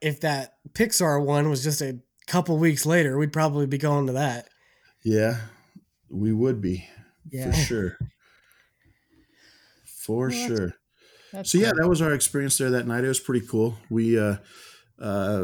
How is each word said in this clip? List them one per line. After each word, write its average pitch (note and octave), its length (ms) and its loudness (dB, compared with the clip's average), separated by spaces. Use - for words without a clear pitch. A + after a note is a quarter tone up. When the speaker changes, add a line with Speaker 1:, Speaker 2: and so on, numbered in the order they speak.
Speaker 1:
if D3+ 200 -4
that C#3 340 -4
Pixar D#3+ 520 2
one D3 240 2
was C3+ 140 -2
just D3 180 -2
a C3 160 -6
couple F3 300 2
weeks D#3 280 2
later, D3+ 320 2
we'd D3 140 0
probably D3 340 0
be C#3 120 -2
going C#3+ 280 0
to B2+ 60 -2
that. B2+ 360 -4
Speaker 2:
Yeah, A2 380 2
we G#2 240 -2
would A2+ 280 0
be, F#2 280 -4
Speaker 3:
Yeah. C3 220 -8
Speaker 2:
for B2 60 2
sure. A#2 420 -2
For A#2+ 440 -4
Speaker 3:
Well, - 20 -2
that's, B2 160 -6
Speaker 2:
sure. G#2+ 260 -2
Speaker 3:
that's F#3+ 180 -8
Speaker 2:
So, F3 80 4
yeah, A3 140 4
Speaker 3:
cool. D#3+ 100 0
Speaker 2:
that E3+ 60 4
was E3+ 140 4
our D#3 120 2
experience C#3 440 0
there C3 120 0
that B2 160 0
night. A#2+ 180 0
It C3 40 0
was C3 120 0
pretty B2 260 -2
cool. A2+ 320 0
We, A2+ 280 2
uh, G#2 180 2
uh, G2+ 440 -2